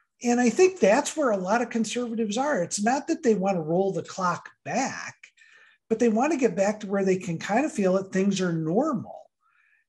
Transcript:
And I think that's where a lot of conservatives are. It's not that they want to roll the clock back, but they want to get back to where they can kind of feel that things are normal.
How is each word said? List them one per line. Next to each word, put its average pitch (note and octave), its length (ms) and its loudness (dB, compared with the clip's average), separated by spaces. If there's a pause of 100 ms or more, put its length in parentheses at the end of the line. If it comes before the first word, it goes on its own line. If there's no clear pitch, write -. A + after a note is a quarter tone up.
(220)
And A#3+ 180 2
I B3 100 4
think F#4 300 4
that's A3+ 360 4
where C#4 160 2
a G3 60 0
lot G3 240 0
of A#3+ 80 -4
conservatives A3+ 680 -4
are. C4+ 240 0
It's F#3 220 -4
not B3+ 240 0
that D#4+ 160 -4
they A3 120 4
want F#3+ 200 0
to E3+ 60 -2
roll F3 320 0
the E3 100 -4
clock F3 460 -4 (160)
back, F#3+ 500 -4 (720)
but A3 120 -2
they A#3+ 100 4
want B3+ 240 2
to C#4 40 -2
get G#3+ 200 0
back G#3 240 0
to G#3 60 -10
where G3 180 0
they F#3 100 4
can E3+ 240 -6
kind A#3+ 260 0
of D4+ 60 -4
feel F#3 220 2
that F#3+ 180 -2
things F#3+ 300 2
are F3+ 100 0
normal. E3+ 800 -2 (600)